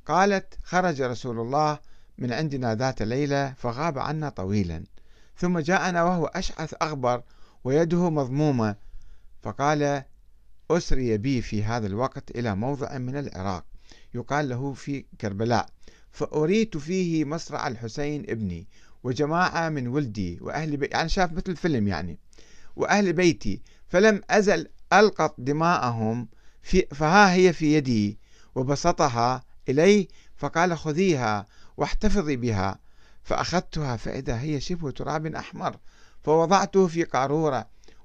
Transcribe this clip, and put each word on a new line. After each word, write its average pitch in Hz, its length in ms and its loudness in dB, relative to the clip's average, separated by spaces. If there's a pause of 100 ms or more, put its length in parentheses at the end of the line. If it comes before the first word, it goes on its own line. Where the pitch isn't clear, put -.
قالت: 190 580 2
خرج 175 380 0
رسول 123 380 -4
الله 143 400 0 (380)
من 131 160 -4
عندنا 135 420 -2
ذات 127 260 -2
ليلة 139 560 -2
فغاب 131 420 -4
عنا 151 300 -6
طويلا، 92 540 -2 (540)
ثم 180 220 0
جاءنا 170 440 2
وهو 175 220 2
أشعث - 560 -4
أغبر 147 420 0 (400)
ويده 165 460 2
مضمومة، 135 640 2 (640)
فقال: 143 640 0 (680)
"أسري 131 460 4
بي 120 240 0
في 104 220 -4
هذا 110 240 -2
الوقت 120 440 -4
إلى 117 240 -4
موضع 135 420 -4
من 127 200 -6
العراق 95 480 -6 (480)
يقال 135 360 -4
له 135 240 -6
في 135 320 -10 (160)
كربلاء، 110 440 0 (460)
فأريت 190 640 0
فيه 165 480 -2
مصرع 147 420 -6
الحسين 139 640 -6
ابني 95 380 -6 (360)
وجماعة 156 640 0
من 139 180 -4
ولدي 107 540 -2
وأهل 151 360 -4
بي-"، 139 140 -2
يعني 156 180 0
شاف 175 220 0
مثل 175 240 -6
فيلم 127 320 0
يعني، 90 320 -4 (560)
"وأهل 190 380 2
بيتي، 151 480 2 (260)
فلم 202 420 4
أزل 180 380 2 (260)
ألقط 185 440 4
دماءهم 123 920 0 (340)
في... 185 200 4
فها 175 520 6
هي 180 200 6
في 151 200 2
يدي"، 117 460 2 (360)
وبسطها 131 880 0 (260)
إلي 180 380 6 (280)
فقال: 165 420 0
"خذيها 143 680 0 (300)
واحتفظي 156 580 2
بها"، 104 440 -2 (440)
فأخذتها 143 720 -2
فإذا 123 440 -6
هي 151 180 -4
شبه 165 320 -6
تراب 147 340 -6
أحمر، 160 520 -8 (460)
فوضعته 180 640 4
في 165 160 -2
قارورة 139 640 0 (360)